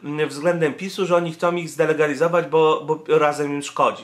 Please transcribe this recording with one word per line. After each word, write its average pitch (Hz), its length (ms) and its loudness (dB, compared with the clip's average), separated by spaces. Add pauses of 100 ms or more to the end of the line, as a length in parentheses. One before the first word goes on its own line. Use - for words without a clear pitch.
m, 147 240 -4
względem 151 460 -2
pisu, 190 320 -6
że 175 100 2
oni 170 180 0
chcą 175 220 -2
ich 165 140 -6
zdelegalizować, 156 760 2
bo, 156 380 4
bo 156 320 0
Razem 147 360 0
im 143 100 -6
szkodzi. 123 400 -2